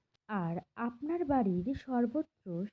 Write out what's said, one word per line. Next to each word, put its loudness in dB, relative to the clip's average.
আর -2
আপনার -4
বাড়ির 4
সর্বত্র 0